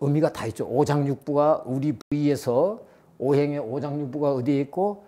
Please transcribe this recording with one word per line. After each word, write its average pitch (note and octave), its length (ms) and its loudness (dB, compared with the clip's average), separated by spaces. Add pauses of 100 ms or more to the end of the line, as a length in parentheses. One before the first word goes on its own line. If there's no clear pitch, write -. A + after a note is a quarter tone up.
의미가 D3+ 320 2
다 - 140 -8
있죠. A2 200 -6
오장육부가 C#3+ 1000 2
우리 C3+ 260 -2
부위에서 D3 880 0 (380)
오행의 C#3+ 400 2
오장육부가 C#3+ 760 -4
어디에 C#3 300 0
있고 G3 460 -4